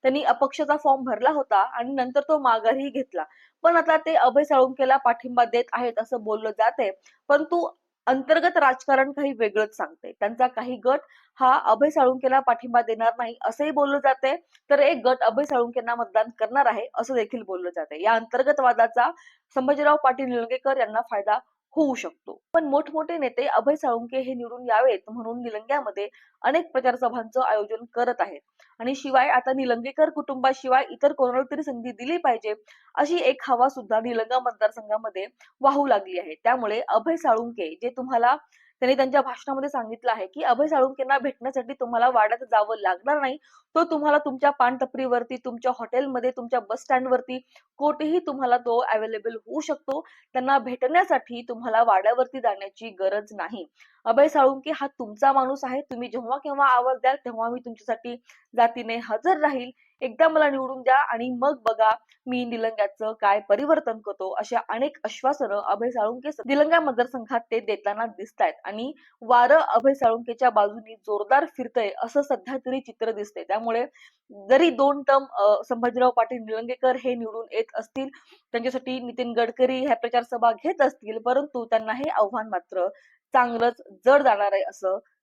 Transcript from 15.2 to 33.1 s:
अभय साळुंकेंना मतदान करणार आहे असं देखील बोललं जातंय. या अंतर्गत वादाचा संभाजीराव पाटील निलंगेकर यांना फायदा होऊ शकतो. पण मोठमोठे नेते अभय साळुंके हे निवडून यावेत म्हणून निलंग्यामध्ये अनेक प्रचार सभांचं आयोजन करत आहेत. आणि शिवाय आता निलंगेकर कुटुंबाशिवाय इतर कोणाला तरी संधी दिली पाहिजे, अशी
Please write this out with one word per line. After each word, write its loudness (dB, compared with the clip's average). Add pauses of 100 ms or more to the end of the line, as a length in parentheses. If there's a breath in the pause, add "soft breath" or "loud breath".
अभय 2
साळुंकेंना -2
मतदान -2
करणार 2
आहे 0
असं -4
देखील -2
बोललं -8
जातंय. -10
या 4
अंतर्गत 0
वादाचा 4 (460 soft breath)
संभाजीराव 2
पाटील 0
निलंगेकर -2
यांना -2 (100)
फायदा -2 (380)
होऊ 2
शकतो. -14 (100)
पण 2
मोठमोठे -2
नेते -2
अभय 2
साळुंके -4
हे -6
निवडून -12
यावेत 4 (140)
म्हणून -10
निलंग्यामध्ये -6 (340 soft breath)
अनेक 0
प्रचार 0
सभांचं -4
आयोजन -2 (100)
करत 0
आहेत. -6 (380 soft breath)
आणि -4
शिवाय 2
आता 0
निलंगेकर 0
कुटुंबाशिवाय 0
इतर 0
कोणाला 0
तरी -6
संधी -10
दिली -6
पाहिजे, -2 (400 soft breath)
अशी 0